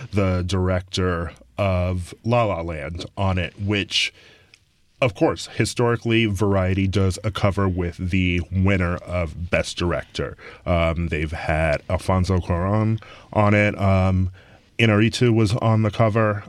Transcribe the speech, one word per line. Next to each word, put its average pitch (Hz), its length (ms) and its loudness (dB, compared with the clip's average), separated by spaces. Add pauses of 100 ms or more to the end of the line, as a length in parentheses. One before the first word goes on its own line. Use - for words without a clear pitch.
(120)
the 92 320 0
director 90 880 -2 (260)
of 90 560 -2 (100)
La 117 200 2
La 90 180 -2
Land, 82 420 -8 (120)
on 95 220 0
it, 87 220 -4
which, 101 520 -2 (880)
of 127 120 0
course, - 340 -2
historically, 117 760 0
Variety 98 640 0
does 95 340 0
a 107 80 -4
cover 98 380 0
with 87 300 -4
the 90 420 0 (100)
winner 92 460 2
of 85 540 -6
Best - 260 -2
Director. 76 600 -4 (280)
Um, 82 440 0
they've 78 220 -4
had 78 600 -2
Alfonso 92 480 0
Cuarón 104 640 -2 (340)
on 104 200 4
it. 104 240 2
Um, 92 520 2 (480)
Inarritu 113 540 4
was 110 240 2
on 110 260 2
the 107 80 0
cover. 107 580 0